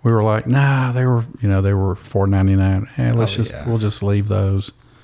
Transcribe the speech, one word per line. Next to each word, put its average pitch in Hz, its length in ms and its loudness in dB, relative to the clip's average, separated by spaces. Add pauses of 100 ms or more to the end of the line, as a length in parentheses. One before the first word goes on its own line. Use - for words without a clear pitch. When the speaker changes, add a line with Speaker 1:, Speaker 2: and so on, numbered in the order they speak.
Speaker 1:
we 117 80 2
were 110 120 2
like, 110 240 0
"Nah," 135 440 2
they 127 140 0
were, 120 180 2 (180)
you 110 80 0
know, 98 120 2
they 98 140 2
were 95 200 0
four - 300 -2
ninety-nine. 98 640 2 (100)
Eh, 120 160 0
let's 113 200 0
Speaker 2:
Oh, - 100 -4
Speaker 1:
just, - 100 -6
Speaker 2:
yeah. - 160 -10
Speaker 1:
we'll 113 80 0
just 107 240 -2
leave 101 260 0
those. 98 440 -2 (320)